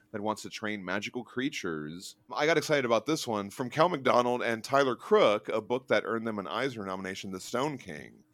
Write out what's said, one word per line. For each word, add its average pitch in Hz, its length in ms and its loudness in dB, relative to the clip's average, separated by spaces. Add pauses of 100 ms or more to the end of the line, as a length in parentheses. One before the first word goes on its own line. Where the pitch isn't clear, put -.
(140)
that 107 80 -6
wants 107 200 -4
to 101 80 -12
train 104 340 -6
magical 104 400 -4
creatures. 87 920 -6 (200)
I 143 100 2
got 156 120 4
excited 147 260 2
about 117 220 2
this 156 200 0
one. 104 240 -2
From 127 200 -6
Cal 160 180 4
McDonald 123 560 4
and 113 180 -2
Tyler 135 340 2
Crook, 127 540 4
a 110 120 0
book 123 260 -4
that 107 180 4
earned 113 220 -2
them 107 100 -2
an 92 120 -4
Eisner 113 360 -4
nomination, 95 460 -6
The 92 80 -6
Stone 131 380 -4
King. 73 340 -14 (220)